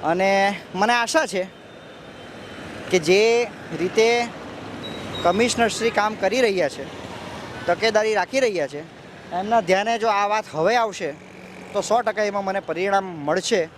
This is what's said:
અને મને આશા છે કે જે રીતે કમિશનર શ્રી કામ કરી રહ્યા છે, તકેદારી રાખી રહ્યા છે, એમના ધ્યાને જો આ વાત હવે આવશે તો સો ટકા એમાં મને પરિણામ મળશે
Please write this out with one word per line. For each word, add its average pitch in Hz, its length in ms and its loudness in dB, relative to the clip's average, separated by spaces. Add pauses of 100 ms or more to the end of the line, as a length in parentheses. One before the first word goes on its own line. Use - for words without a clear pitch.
અને 196 580 2 (120)
મને 214 200 2
આશા 240 320 2
છે 190 220 -4 (1400)
કે 185 100 4
જે 214 480 4 (320)
રીતે 226 480 2 (960)
કમિશનર 220 460 4
શ્રી 220 220 0
કામ 214 240 0
કરી 196 260 2
રહ્યા 190 280 2
છે, 135 160 -10 (800)
તકેદારી 214 480 2
રાખી 202 260 0
રહ્યા 190 280 0
છે, 143 140 -10 (500)
એમના 208 300 2
ધ્યાને 202 380 2
જો 220 80 0
આ 202 200 4
વાત 208 260 0
હવે 170 220 4
આવશે 190 400 0 (580)
તો 202 80 0
સો 226 200 2
ટકા 214 220 0
એમાં 202 220 -2
મને 190 140 -2
પરિણામ 190 440 0
મળશે 170 760 0